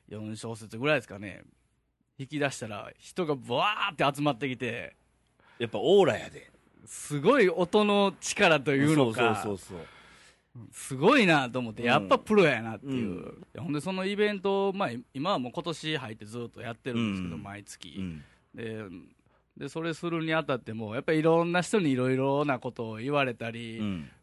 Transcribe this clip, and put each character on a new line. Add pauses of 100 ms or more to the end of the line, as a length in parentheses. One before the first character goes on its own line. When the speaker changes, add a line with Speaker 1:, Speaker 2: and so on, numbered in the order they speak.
Speaker 1:
ー、
四
小
節
ぐ
ら
い
で
す
か
ね、 (760)
弾
き
出
し
た
ら、
人
が
ブ
ワ
ー
っ
て
集
ま
っ
て
き
て、 (640)
Speaker 2:
や
っ
ぱ
オ
ー
ラ
や
で。 (340)
Speaker 1:
す
ご
い
音
の
力
と
い
う
の
か、
Speaker 2:
そ
う
そ
う
そ
う
そ
う。 (840)
Speaker 1:
す
ご
い
な
と
思
っ
て、
Speaker 2:
う
ん。
Speaker 1:
や
っ
ぱ
プ
ロ
や
な
っ
て
い
う。
Speaker 2:
う
ん。
Speaker 1:
い
や、
ほ
ん
で、
そ
の
イ
ベ
ン
ト
を、
ま
あ、
い-、 (100)
今
は
も
う
今
年
入
っ
て
ず
っ
と
や
っ
て
る
ん
で
す
け
ど、
Speaker 2:
う
ん。
Speaker 1:
毎
月。
Speaker 2:
う
ん。 (300)
Speaker 1:
で、 (720)
で、
そ
れ
す
る
に
あ
た
っ
て
も、
や
っ
ぱ
り
い
ろ
ん
な
人
に
い
ろ
い
ろ
な
こ
と
を
言
わ
れ
た
り、
Speaker 2:
う
ん。 (140)